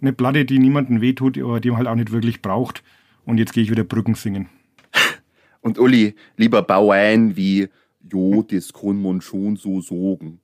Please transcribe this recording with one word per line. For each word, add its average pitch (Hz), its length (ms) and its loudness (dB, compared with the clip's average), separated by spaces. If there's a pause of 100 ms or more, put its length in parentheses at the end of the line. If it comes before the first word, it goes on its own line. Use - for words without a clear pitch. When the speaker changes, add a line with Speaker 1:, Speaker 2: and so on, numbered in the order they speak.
Speaker 1:
eine 135 100 0
Platte, 135 320 0
die 135 160 0
niemandem 131 420 2
wehtut, 131 360 0
aber 120 220 -4
die 120 100 -2
man 123 80 0
halt 123 100 -2
auch 113 80 -2
nicht 117 160 -2
wirklich 113 300 -2
braucht. 107 420 -4 (420)
Und 113 120 0
jetzt 110 160 0
gehe 117 100 0
ich 107 60 -2
wieder 113 140 0
Brücken 110 320 -2
singen. 98 340 -8 (420)
Speaker 2:
<laughs> - 680 -6
Und 110 160 -4
Uli, 113 380 4 (200)
lieber 113 280 4
Bauern 104 720 4
wie, 98 300 0 (440)
"Jo, 98 300 2
das 101 320 -6
kann 101 280 -4
man 92 200 -4
schon 98 340 -6
so 95 260 -6
sagen." 87 640 -6